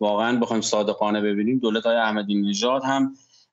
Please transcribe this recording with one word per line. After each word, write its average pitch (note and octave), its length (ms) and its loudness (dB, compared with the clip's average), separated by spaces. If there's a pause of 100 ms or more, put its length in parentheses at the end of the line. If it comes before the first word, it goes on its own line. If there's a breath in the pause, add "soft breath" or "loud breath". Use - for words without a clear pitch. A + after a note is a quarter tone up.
واقعاً A2 400 2
بخوایم A2+ 220 0
صادقانه G#2+ 600 0
ببینیم، G#2 380 0
دولت A2+ 260 0
آقای A#2 140 2
احمدی G#2+ 360 0
نژاد G2+ 480 0
هم C4+ 320 0 (380 loud breath)